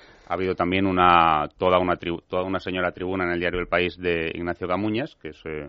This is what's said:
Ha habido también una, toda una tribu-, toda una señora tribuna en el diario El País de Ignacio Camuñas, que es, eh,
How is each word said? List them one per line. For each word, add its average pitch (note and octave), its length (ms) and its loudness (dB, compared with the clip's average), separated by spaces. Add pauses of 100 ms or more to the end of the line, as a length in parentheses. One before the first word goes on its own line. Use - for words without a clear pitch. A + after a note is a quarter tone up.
(280)
Ha F2 80 -4
habido F#2 180 -2
también F2+ 320 0
una, F2 720 4
toda F#2 220 4
una F2 160 0
tribu-, E2+ 320 -6
toda F#2 160 -2
una F#2+ 160 -4
señora F2+ 320 -4
tribuna F#2 320 -4
en F2 80 0
el E2+ 80 -2
diario F2 200 -2
El F2 80 -4
País F2 300 0
de E2+ 380 -2
Ignacio E2+ 320 -6
Camuñas, G#2+ 520 -4
que D#2+ 100 -12
es, D2+ 160 -20
eh, D2+ 240 -8